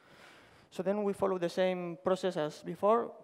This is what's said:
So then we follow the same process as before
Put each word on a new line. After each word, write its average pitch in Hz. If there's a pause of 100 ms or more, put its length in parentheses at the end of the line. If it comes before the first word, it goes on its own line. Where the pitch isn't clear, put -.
(720)
So -
then 202
we 202
follow 190
the 170
same 180
process 185
as 151
before 208 (120)